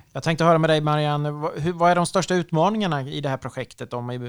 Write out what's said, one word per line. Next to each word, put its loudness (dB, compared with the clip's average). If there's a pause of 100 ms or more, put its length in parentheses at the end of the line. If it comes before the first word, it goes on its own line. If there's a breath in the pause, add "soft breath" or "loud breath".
(120)
Jag -8
tänkte 0
höra 6
med 2
dig, 4
Marianne, 0
vad, -6
hur, -2
vad 4
är 4
de 2
största 0
utmaningarna 0
i -8
det -4
här -2
projektet, -10
om -6
vi -6 (100)